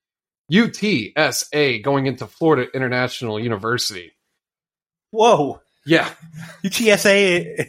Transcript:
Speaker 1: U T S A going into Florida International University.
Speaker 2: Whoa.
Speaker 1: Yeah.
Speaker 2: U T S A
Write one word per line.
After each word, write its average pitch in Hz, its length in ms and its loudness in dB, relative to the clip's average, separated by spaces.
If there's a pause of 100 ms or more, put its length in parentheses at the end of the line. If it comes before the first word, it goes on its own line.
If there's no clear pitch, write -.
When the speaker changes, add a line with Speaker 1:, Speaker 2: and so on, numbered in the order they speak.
(500)
Speaker 1:
U 214 200 4
T 147 460 -4
S 147 380 -2
A 143 260 0
going 139 260 0
into 123 220 -6
Florida 147 460 2
International 123 640 -4
University. 110 760 -4 (960)
Speaker 2:
Whoa. 202 500 2 (240)
Speaker 1:
Yeah. 143 240 2 (540)
Speaker 2:
U 196 60 -4
T 214 220 0
S 202 140 2
A 196 320 4 (320)